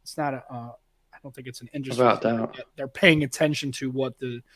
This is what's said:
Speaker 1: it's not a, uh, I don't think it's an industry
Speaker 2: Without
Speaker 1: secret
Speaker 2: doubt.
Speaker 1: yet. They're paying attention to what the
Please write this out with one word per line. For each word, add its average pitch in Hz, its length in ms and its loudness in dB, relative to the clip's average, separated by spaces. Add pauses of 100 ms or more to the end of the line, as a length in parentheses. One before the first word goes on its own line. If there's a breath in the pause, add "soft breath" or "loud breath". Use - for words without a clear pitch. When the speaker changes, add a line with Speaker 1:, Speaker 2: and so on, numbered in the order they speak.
Speaker 1:
it's - 140 -18
not 147 180 0
a, 127 80 -10 (100)
uh, 120 180 -12 (420)
I - 100 -20
don't 139 120 -18
think 127 120 -16
it's 123 140 -14
an 120 120 -14
industry 127 360 4
Speaker 2:
Without 101 120 4
Speaker 1:
secret 113 260 0
Speaker 2:
doubt. - 80 -12
Speaker 1:
yet. - 100 -14 (120)
They're 139 120 -6
paying 156 340 6
attention 147 500 0
to 135 180 -6
what 131 280 -2
the 120 220 -8 (140)